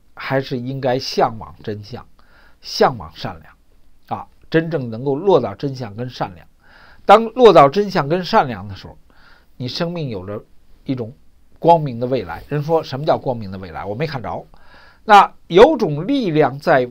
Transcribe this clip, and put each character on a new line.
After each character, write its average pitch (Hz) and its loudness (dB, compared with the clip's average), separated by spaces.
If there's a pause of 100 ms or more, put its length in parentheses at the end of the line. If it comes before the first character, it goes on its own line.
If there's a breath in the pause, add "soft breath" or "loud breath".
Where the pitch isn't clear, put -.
(140)
还 - -4
是 135 -6
应 131 -8
该 131 -2
向 135 -2
往 87 -18
真 104 -10
相， 113 -16 (560 soft breath)
向 160 0
往 80 -16
善 90 -12
良， - -16
啊， - -18 (220)
真 165 0
正 135 -6
能 113 -10
够 139 -2
落 175 2
到 104 -4
真 139 -8
相 113 -12
跟 123 -10
善 107 -10
良。 80 -20 (580 soft breath)
当 220 8
落 226 6
到 147 8
真 196 -2
相 156 -2
跟 175 -2
善 175 0
良 104 -10
的 98 -12
时 - -18
候， - -20 (600 soft breath)
你 123 -8
生 170 -6
命 160 -8
有 92 -8
着 104 -10 (420)
一 135 -4
种 120 -8 (460)
光 170 4
明 131 -6
的 123 -4
未 127 -2
来。 87 -12
人 147 -4
说 160 0
什 135 -10
么 156 -10
叫 147 2
光 123 -6
明 101 -10
的 98 -12
未 92 -14
来？ 80 -12
我 104 -8
没 143 -4
看 143 -8
着。 82 -10 (600 soft breath)
那 196 6 (140)
有 240 6
种 175 -4
力 262 -2
量 143 2
在 139 2